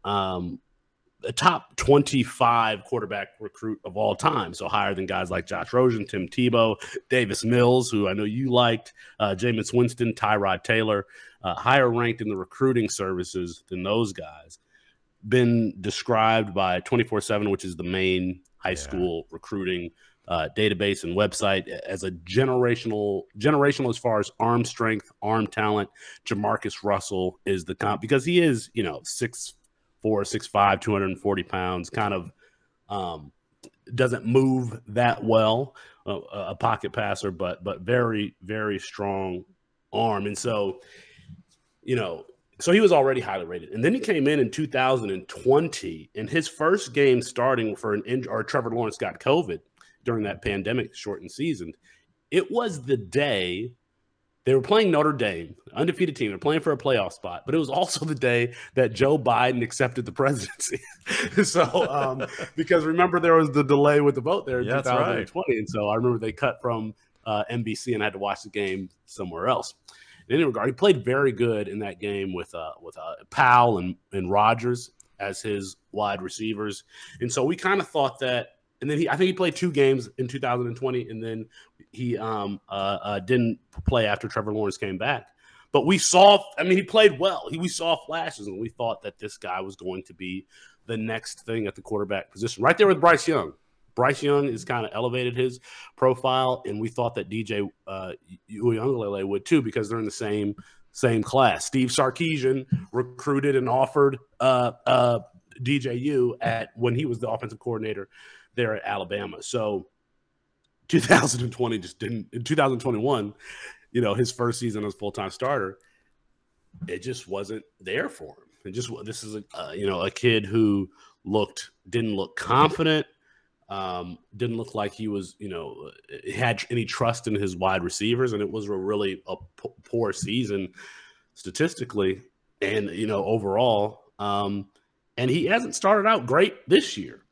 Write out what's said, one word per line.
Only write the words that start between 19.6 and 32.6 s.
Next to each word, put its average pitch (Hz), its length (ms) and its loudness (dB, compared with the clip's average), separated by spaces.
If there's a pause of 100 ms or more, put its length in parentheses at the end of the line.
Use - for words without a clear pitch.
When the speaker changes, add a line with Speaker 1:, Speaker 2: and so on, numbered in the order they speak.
Speaker 1:
uh, 82 260 0
database 101 480 2
and 85 140 -2
website, 98 500 2
as - 380 -8
a 92 60 -4
generational, 107 1120 0 (140)
generational 139 520 2
as 110 80 -2
far 110 240 0
as - 180 -4
arm 117 240 4
strength, 113 480 -2 (100)
arm 107 260 0
talent. 104 420 0 (360)
Jamarcus 104 560 -2
Russell 98 640 -2
is 92 200 -2
the 92 100 -8
comp 107 240 -2
because 131 240 -2
he 175 160 2
is, 147 340 2
you 113 100 -2
know, 78 200 -6
six - 520 -8 (460)
four, 107 220 0
six - 240 -6
five, 101 320 4
two 110 140 -2
hundred 98 140 0
and 92 120 -4
forty 95 240 0
pounds, 90 460 -4
kind 104 240 -2
of, 90 180 -8 (560)